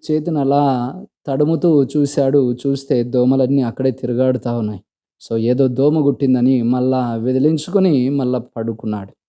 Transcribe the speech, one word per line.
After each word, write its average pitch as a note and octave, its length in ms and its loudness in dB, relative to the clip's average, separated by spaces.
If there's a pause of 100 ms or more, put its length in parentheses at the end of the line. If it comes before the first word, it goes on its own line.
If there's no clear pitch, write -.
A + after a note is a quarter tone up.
(120)
చేతిని D#3 280 -2
అలా C#3 560 0 (320)
తడుముతూ D3 560 2
చూశాడు. C3+ 680 0
చూస్తే C3+ 500 -2
దోమలన్నీ B2+ 580 2
అక్కడే B2+ 300 -2
తిరుగాడుతా B2 680 -2
ఉన్నాయి. G#2+ 260 -6 (480)
So, A2+ 60 -2
ఏదో B2 300 0
దోమ C#3+ 400 2
గుట్టిందని C3 540 2
మళ్ళా B2+ 540 0
విదిలించుకొని C#3+ 920 0
మళ్ళా B2+ 300 -2
పడుకున్నాడు. A2 760 -8 (160)